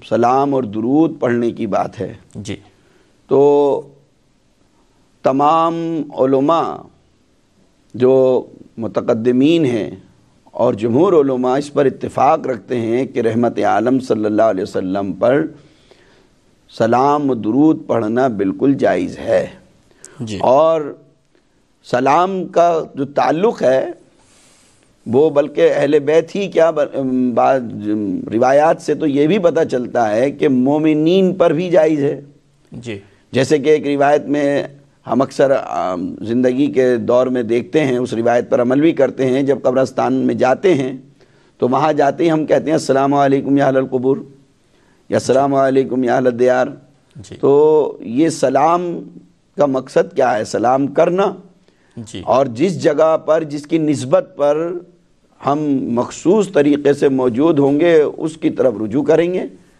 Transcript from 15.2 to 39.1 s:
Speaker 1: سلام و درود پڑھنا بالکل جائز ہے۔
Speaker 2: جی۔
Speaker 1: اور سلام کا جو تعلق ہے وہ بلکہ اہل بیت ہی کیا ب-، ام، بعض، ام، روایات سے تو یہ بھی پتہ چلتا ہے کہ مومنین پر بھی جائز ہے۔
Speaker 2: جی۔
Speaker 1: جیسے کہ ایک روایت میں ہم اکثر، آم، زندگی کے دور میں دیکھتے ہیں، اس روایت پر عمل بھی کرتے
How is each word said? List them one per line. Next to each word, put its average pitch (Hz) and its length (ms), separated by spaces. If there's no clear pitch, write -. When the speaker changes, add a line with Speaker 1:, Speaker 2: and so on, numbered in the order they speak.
Speaker 1:
سلام 135 520
و 127 40
درود 120 520
پڑھنا 117 400
بالکل 101 480
جائز 92 440
ہے۔ 101 280
Speaker 2:
جی۔ 110 180
Speaker 1:
اور 151 600
سلام 170 640
کا 170 360
جو 135 100
تعلق 143 580
ہے 131 240
وہ 139 240
بلکہ 151 460
اہل 147 220
بیت 160 380
ہی 196 120
کیا 165 220
ب-، 151 100
ام، 127 540
بعض، 127 280
ام، 104 580
روایات 143 500
سے 156 120
تو 160 120
یہ 143 200
بھی 196 120
پتہ 165 220
چلتا 117 460
ہے 135 140
کہ 147 180
مومنین 156 840
پر 170 180
بھی 175 180
جائز 156 340
ہے۔ 143 160
Speaker 2:
جی۔ 117 260
Speaker 1:
جیسے 135 260
کہ 135 100
ایک 151 180
روایت 143 380
میں 143 400
ہم 123 160
اکثر، 139 300
آم، 90 560
زندگی 127 460
کے 127 300
دور 117 300
میں 127 160
دیکھتے 120 420
ہیں، 127 140
اس 123 140
روایت 117 380
پر 123 120
عمل 127 180
بھی 160 120
کرتے 135 340